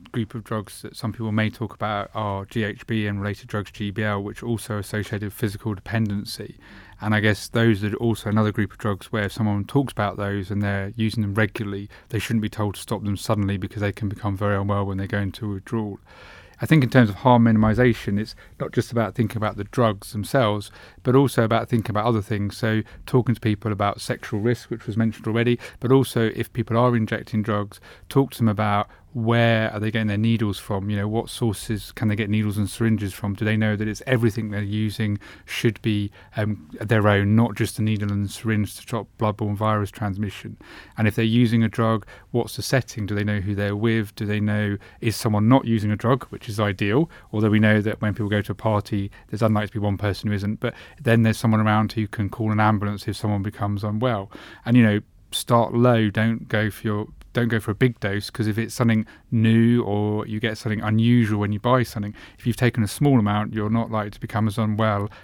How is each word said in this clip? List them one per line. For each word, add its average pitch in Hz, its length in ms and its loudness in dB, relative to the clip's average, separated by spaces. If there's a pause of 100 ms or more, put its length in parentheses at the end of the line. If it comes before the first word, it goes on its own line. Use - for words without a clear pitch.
(120)
group 113 220 -4
of 113 100 -10
drugs - 380 -8
that - 140 -14
some 110 160 -4
people 110 180 -6
may 107 200 2
talk 107 240 -8
about 104 400 -4
are 101 320 -4
G 113 180 -2
H - 220 -6
B 110 200 -2
and 101 140 -2
related 104 280 -6
drugs, 104 220 -6
G 104 200 -6
B 104 120 -4
L, 104 200 0
which 104 200 -10
are 117 40 -10
also 110 320 -4
associated 104 480 -6
with 98 80 -8
physical 107 400 -4
dependency. 104 840 -4 (440)
And 107 140 0
I 107 60 2
guess 107 260 0
those 113 380 2
are 104 100 -4
also 113 340 -2
another 107 220 2
group 101 220 -2
of - 60 -20
drugs 101 340 -4
where 110 100 0
if 101 100 -4
someone 104 300 -2
talks 135 300 0
about 101 240 -2
those 101 340 -4
and 101 100 -2
they're 98 360 -2
using 110 260 -2
them 101 100 -4
regularly, 101 560 -2 (200)
they 113 100 -4
shouldn't 113 240 0
be 107 60 -2
told 104 260 -2
to - 60 -14
stop 104 240 -6
them 101 120 -2
suddenly 101 400 0
because 98 260 -6
they 101 100 0
can 104 160 -6
become 101 280 -4
very 101 200 0
unwell 101 280 -2
when 98 140 -4
they 98 80 -4
go 101 120 -2
into 101 300 -4
withdrawal. 104 520 -6 (600)
I - 60 -4
think 151 160 6
in 117 80 0
terms 123 180 6
of 101 60 -4
harm 120 300 6
minimisation, 110 760 4
it's 110 160 -6 (240)
not - 140 -6
just - 180 0
about 117 240 -2
thinking 110 220 -2
about 107 200 -2
the 101 60 -6
drugs 107 480 -2
themselves, 104 640 0 (320)
but 127 100 4
also 131 300 4
about 113 240 0
thinking 113 220 0
about 107 160 0
other 117 140 2
things. 101 360 -4
So 110 260 0 (240)
talking 120 300 0
to - 40 -12
people 107 300 -2
about 101 300 -2
sexual - 400 -6
risk, 117 280 0
which 117 200 -8
was 101 80 -6
mentioned 113 320 0
already, 117 280 2 (220)
but 123 140 0
also 120 420 4
if - 180 -8
people 113 240 -2
are 120 200 4
injecting 110 460 -2
drugs, 104 380 -4 (280)
talk 139 240 2
to - 60 -12
them 117 100 4
about 104 400 0 (260)
where 113 580 4
are 107 80 -6
they 110 100 -2
getting 110 160 0
their 104 120 0
needles 110 400 2
from? 98 320 -4
You 104 80 -2
know, 101 100 -2
what 113 220 -4
sources 107 600 -4
can - 160 -2
they 101 60 2
get 104 140 -2
needles 104 300 0
and 101 100 0
syringes 104 460 0
from? 101 200 -6
Do 107 100 -6
they 107 120 2
know 107 180 2
that 107 140 -2
it's 104 180 -8
everything 113 440 0
they're 101 120 -4
using 104 560 -2 (280)
should - 340 -2
be, 104 320 -2 (240)
um, 107 320 -4 (100)
their 107 300 2
own, 101 260 6
not 113 220 4
just - 220 -2
the 110 40 -2
needle 107 300 -2
and 101 180 -2
syringe 107 460 -2
to - 60 -18
stop 110 260 -6 (100)
bloodborne 104 380 -2
virus 107 340 0
transmission? 101 680 -6 (400)
And 110 100 2
if 101 60 2
they're 113 100 2
using 113 400 4
a 107 40 2
drug, 113 380 0 (260)
what's 117 240 -2
the 107 60 -8
setting? 113 440 -2
Do 101 80 -4
they 101 100 0
know 104 160 -2
who 101 140 -4
they're 101 200 -2
with? 110 400 0
Do 110 120 -6
they 104 140 0
know, 104 360 0 (240)
is 117 160 0
someone 107 320 2
not 131 160 6
using 107 260 0
a 107 60 0
drug, 123 280 0
which - 240 -14
is 104 120 -4
ideal, 104 500 0 (220)
although 107 180 2
we 107 80 6
know 107 220 6
that 107 220 -4
when 107 100 0
people 104 160 -4
go 104 140 2
to - 100 -6
a - 20 -8
party, 104 560 -2 (200)
there's 107 120 -4
unlikely 107 260 2
to - 40 -16
be 110 60 -8
one 101 180 0
person 101 320 -2
who 104 60 0
isn't, 104 260 -4
but 120 140 -4 (260)
then 117 220 4
there's 110 160 2
someone 110 220 2
around 107 320 2
who 110 140 -2
can 101 220 -4
call 110 240 -2
an 107 80 2
ambulance 104 480 0
if 104 80 -6
someone 104 260 -2
becomes 101 400 -4
unwell. 107 480 -2 (360)
And, 120 100 6
you 123 60 10
know, 107 180 4 (320)
start 117 420 2
low, 117 360 4
don't 113 360 0
go 107 240 0
for - 160 -8
your, 107 220 -4 (260)
don't 120 140 0
go 110 120 0
for - 100 -4
a 101 40 -4
big 127 260 2
dose, 101 300 -4
'cause 107 160 -4
if 104 100 0
it's 110 180 -4
something 113 320 2 (240)
new 113 520 6
or 104 440 -2
you 107 140 -6
get 110 160 -4
something 107 240 -4
unusual 110 580 4
when 104 140 0
you 104 80 -4
buy 123 220 2
something, 104 320 -6 (240)
if - 80 -14
you've 117 100 0
taken 120 260 2
a 101 60 0
small 143 300 4
amount, 104 340 0
you're 107 160 -2
not 113 220 0
likely 107 200 -4
to - 80 -14
become 110 300 -2
as 101 80 -4
unwell 107 540 0 (140)